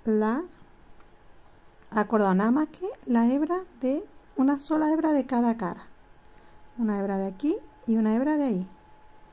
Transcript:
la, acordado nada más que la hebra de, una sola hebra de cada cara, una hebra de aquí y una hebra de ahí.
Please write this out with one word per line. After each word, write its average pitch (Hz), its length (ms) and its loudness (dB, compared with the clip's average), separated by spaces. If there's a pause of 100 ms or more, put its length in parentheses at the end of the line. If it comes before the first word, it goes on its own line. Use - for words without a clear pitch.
la, 220 380 0 (1500)
acordado 208 440 2
nada 208 160 2
más 311 180 2
que - 180 -10 (200)
la 233 260 2
hebra 339 300 -2 (180)
de, 285 240 -2 (320)
una 277 240 2
sola 311 320 0
hebra 320 200 0
de 277 120 2
cada 240 320 0
cara, 185 300 -8 (920)
una 214 200 -2
hebra 196 200 -2
de 190 80 -2
aquí 294 300 -2 (300)
y 226 100 2
una 220 200 2
hebra 294 200 0
de 294 80 0
ahí. 185 220 0 (680)